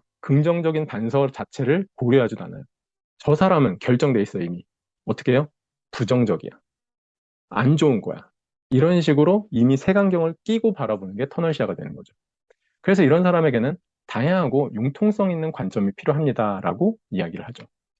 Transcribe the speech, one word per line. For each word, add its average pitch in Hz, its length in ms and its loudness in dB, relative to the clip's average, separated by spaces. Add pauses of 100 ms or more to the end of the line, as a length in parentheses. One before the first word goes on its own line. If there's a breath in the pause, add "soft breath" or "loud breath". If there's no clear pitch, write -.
(200)
긍정적인 156 680 0
단서 117 440 -2
자체를 139 560 -4 (100)
고려하지도 117 480 0
않아요. 87 180 -16 (560)
저 - 160 2
사람은 151 460 2
결정돼 123 420 2
있어, 101 180 -6
이미. 87 240 -8 (400)
어떻게 - 280 -2
해요? 143 160 2 (420)
부정적이야. 113 600 0 (1000)
안 127 260 2
좋은 143 240 2
거야. - 180 -10 (520)
이런 160 300 4
식으로 165 500 2
이미 127 260 2
색안경을 180 580 0 (100)
끼고 226 300 0
바라보는 101 420 -6
게 123 120 -4
터널 165 240 -2
시야가 104 220 -2
되는 - 200 -12
거죠. - 200 -20 (680)
그래서 190 220 2
이런 156 200 4
사람에게는 160 540 2 (300)
다양하고 143 680 0
융통성 190 560 0
있는 160 220 -4
관점이 107 440 -4
필요합니다라고 127 1000 -2 (140)
이야기를 87 380 -6
하죠. - 160 -18 (360)